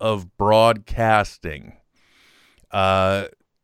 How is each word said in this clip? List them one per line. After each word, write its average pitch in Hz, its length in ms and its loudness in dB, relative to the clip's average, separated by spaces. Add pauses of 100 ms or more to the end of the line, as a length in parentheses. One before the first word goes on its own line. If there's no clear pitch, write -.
of 104 380 -4
broadcasting, 107 1400 0 (960)
uh, 95 560 0 (380)